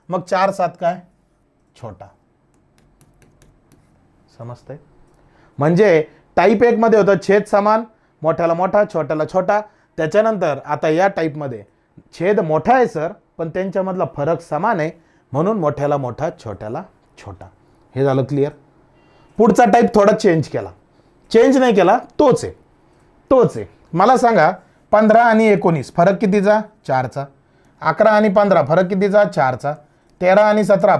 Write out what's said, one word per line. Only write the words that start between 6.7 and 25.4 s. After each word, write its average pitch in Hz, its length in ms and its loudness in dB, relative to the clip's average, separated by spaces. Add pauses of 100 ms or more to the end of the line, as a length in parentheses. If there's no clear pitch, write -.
मध्ये 226 200 2
होतं 196 140 2 (140)
छेद 202 180 2
समान, 214 380 0 (380)
मोठ्याला 165 320 -2
मोठा, 185 300 0 (100)
छोट्याला 156 320 -4
छोटा. 190 360 -2 (360)
त्याच्यानंतर 175 680 -2
आता 151 240 -4
या 170 180 2
टाईपमध्ये 147 560 -8 (560)
छेद 196 200 0
मोठा 160 360 0
आहे 254 120 2
सर, 160 240 -8 (260)
पण 165 120 -8
त्यांच्यामधला 185 560 -6 (100)
फरक 160 260 -4
समान 185 380 -4
आहे, 156 120 -4 (400)
म्हणून 190 280 -2
मोठ्याला 147 380 -2
मोठा, 135 320 -8
छोट्याला 113 540 -14 (340)
छोटा. 92 280 -20 (500)
हे 131 80 -2
झालं 135 200 0
क्लिअर? 139 280 -4 (840)
पुढचा 226 280 4
टाईप 220 300 2
थोडा 208 180 4
चेंज 165 340 0
केला, 104 220 -10 (640)
चेंज 254 240 4
नाही 254 180 2
केला, 190 220 4
तोच 262 480 0
आहे, 92 80 -12 (800)
तोच 233 260 2
आहे. 104 80 -10 (280)
मला 220 240 4
सांगा, 202 340 2 (400)
पंधरा 214 320 4
आणि 220 220 2